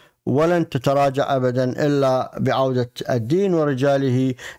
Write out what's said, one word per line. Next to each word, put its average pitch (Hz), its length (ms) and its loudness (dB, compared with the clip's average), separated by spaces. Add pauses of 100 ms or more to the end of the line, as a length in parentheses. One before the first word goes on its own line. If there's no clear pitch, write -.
(260)
ولن 160 420 0
تتراجع 139 680 0
أبدًا 127 500 0
إلا 135 520 0
بعودة 127 520 0 (200)
الدين 160 440 0
ورجاله 135 800 0 (240)